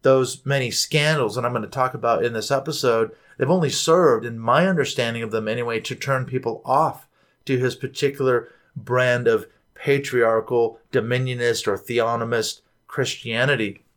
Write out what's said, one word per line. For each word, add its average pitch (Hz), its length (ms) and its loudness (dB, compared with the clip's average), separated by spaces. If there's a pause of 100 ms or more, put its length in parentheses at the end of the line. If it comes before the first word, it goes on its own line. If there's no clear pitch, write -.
Those 131 420 4
many 135 260 0
scandals, 147 680 0
and 120 100 -2
I'm 123 60 -2
gonna 110 140 -4
talk 127 280 -2
about 117 300 0
in 117 100 -2
this 107 160 -6
episode, 123 640 0 (260)
they've 131 100 0
only 165 220 2
served, 156 560 4
in 117 120 -8
my 123 280 2
understanding 120 560 -2
of 110 80 -6
them 107 180 -2
anyway, 117 320 -2
to 113 140 -8
turn 131 320 -4
people 117 380 -4
off 139 440 0 (380)
to 131 120 0
his 123 160 0
particular 131 760 -2 (280)
brand 123 500 0
of 110 200 2 (280)
patriarchal, 120 1040 0 (140)
dominionist, 120 760 -2
or 98 120 0
theonomist 117 840 -2 (260)
Christianity. 117 1000 -2 (120)